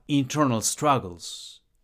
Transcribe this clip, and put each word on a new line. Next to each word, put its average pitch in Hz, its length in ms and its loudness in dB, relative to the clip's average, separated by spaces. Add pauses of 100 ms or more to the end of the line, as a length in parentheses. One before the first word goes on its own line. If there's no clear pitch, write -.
internal 139 540 2
struggles, 110 1000 -2 (240)